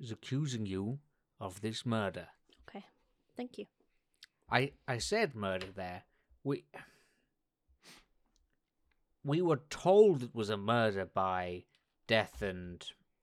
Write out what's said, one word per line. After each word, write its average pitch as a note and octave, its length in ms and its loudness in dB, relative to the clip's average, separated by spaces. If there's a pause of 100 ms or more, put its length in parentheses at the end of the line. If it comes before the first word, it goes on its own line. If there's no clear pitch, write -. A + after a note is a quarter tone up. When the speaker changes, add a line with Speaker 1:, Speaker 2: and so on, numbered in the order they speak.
Speaker 1:
is A#2 100 -12
accusing B2+ 540 -4
you G2+ 340 -4 (400)
of G2 220 -10
this A2 240 -6
murder. G2 420 -4 (400)
Speaker 2:
Okay. G3+ 160 -18 (540)
Thank B3 200 -12
you. G3+ 80 -12 (880)
Speaker 1:
I, B2+ 200 2 (160)
I B2+ 100 -2
said G3 380 0
murder F#2+ 380 -2
there. F#2 300 -8 (400)
We, C#3 220 -4 (2500)
we D3 180 2
were D#3+ 280 2
told F#3+ 540 6
it A#2+ 120 -12
was G#2+ 140 -2
a G#2+ 80 0
murder G#2 480 2
by F2+ 600 -2 (420)
death G#2+ 340 0
and, F2+ 440 -8 (380)